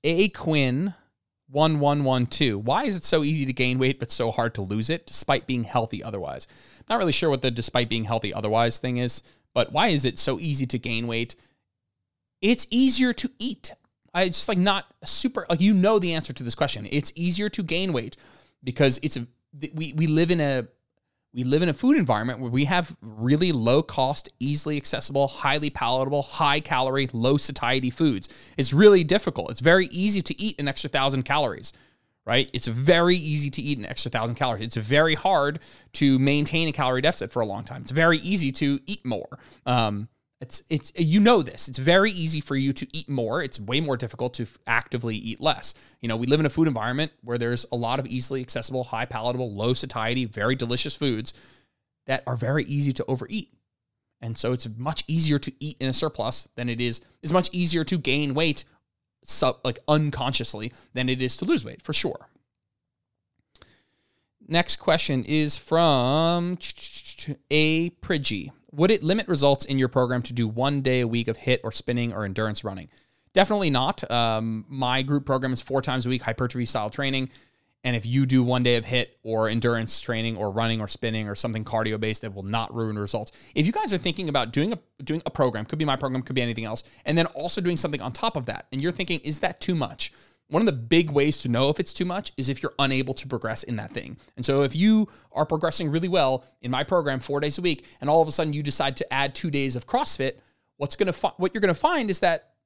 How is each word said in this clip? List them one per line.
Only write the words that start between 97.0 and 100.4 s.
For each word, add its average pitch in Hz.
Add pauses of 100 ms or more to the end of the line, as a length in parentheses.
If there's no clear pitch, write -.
four 143
days 147
a -
week, 170 (160)
and 139
all 160
of 151
a 151
sudden 156
you 147
decide 139
to -
add 139
two 165
days 135
of 123
CrossFit, - (380)